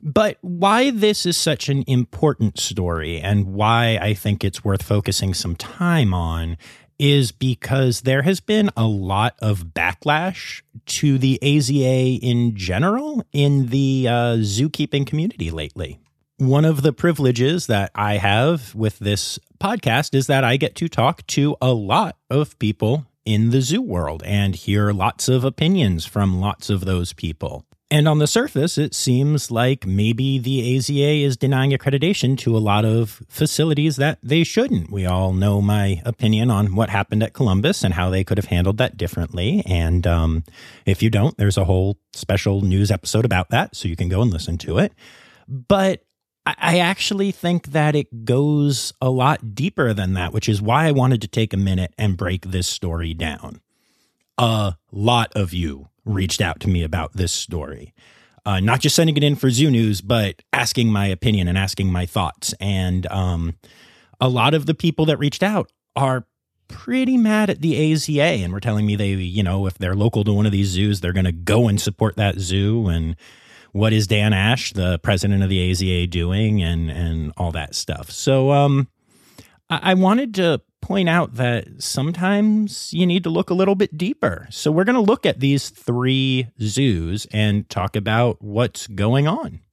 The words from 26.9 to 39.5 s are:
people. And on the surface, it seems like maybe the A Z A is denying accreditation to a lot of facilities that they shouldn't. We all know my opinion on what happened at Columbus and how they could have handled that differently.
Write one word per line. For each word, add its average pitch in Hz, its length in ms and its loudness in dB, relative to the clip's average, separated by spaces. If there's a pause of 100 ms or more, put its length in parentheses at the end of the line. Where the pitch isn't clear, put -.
people. - 520 -10 (260)
And 151 160 4
on 151 120 2
the 151 60 2
surface, 175 520 -2
it 147 180 -2
seems 139 560 0
like 123 340 0
maybe 113 540 0
the 123 360 -2
A 135 40 2
Z 139 240 0
A 147 200 2
is 139 120 2
denying 135 360 2
accreditation 139 680 0
to 117 160 0
a - 20 4
lot 107 280 2
of 110 420 0
facilities 156 680 0
that 139 260 0
they 156 220 2
shouldn't. 240 440 -2
We 98 160 -4
all 92 280 0
know 101 280 2
my 101 440 0
opinion 110 440 2
on 104 240 2
what 107 160 2
happened 101 320 0
at - 120 -2
Columbus 113 500 2
and 90 100 2
how 87 160 0
they 92 140 0
could 92 140 -2
have 101 80 -2
handled 90 320 0
that 127 180 0
differently. 95 680 -4